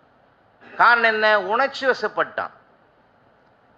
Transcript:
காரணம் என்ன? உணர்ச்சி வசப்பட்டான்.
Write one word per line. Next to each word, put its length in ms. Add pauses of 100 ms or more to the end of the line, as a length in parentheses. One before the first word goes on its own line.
(760)
காரணம் 360
என்ன? 260
உணர்ச்சி 480
வசப்பட்டான். 640 (1300)